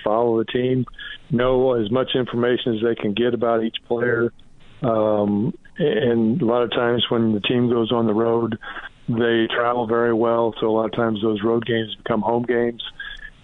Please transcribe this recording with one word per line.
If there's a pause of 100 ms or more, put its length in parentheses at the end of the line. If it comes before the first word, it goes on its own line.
follow
the
team, (440)
know
as
much
information
as
they
can
get
about
each (100)
player. (500)
Um, (200)
and
a
lot
of
times
when
the
team
goes
on
the
road, (500)
they
travel
very
well.
So
a
lot
of
times
those
road
games
become
home
games. (600)